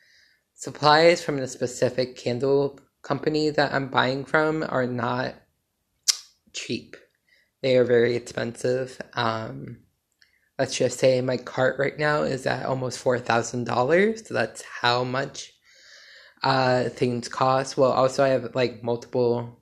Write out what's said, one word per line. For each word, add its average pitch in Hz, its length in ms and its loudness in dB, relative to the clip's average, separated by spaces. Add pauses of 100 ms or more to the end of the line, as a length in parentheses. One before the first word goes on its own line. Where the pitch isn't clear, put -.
(540)
supplies 156 680 4
from 147 140 -4
the 131 100 -4
specific 123 680 -4
candle 139 640 0 (220)
company 151 480 -2
that 143 240 0
I'm 139 140 -2
buying 127 360 0
from 156 420 0
are 127 200 -2
not 123 480 -4 (1200)
cheap. - 420 -10 (640)
They 131 160 2
are 123 80 6
very 120 320 4
expensive. 127 840 -6 (120)
Um, 120 680 -6 (800)
let's 135 180 -2
just 131 220 0
say 131 220 4
my 127 160 0
cart - 420 -2
right 139 200 -2
now 151 240 0
is 135 240 -4
at 127 180 -2
almost 131 340 -4
four 123 200 0
thousand 117 460 0
dollars. 165 640 2
So - 60 -12
that's 117 300 -4
how 123 420 0
much, 127 480 -6 (880)
uh, 127 480 2
things 120 380 -2
cost. 131 480 0
Well, 127 160 4
also 131 320 2
I 135 40 4
have, 131 260 0
like, 120 280 -2
multiple, 120 800 -2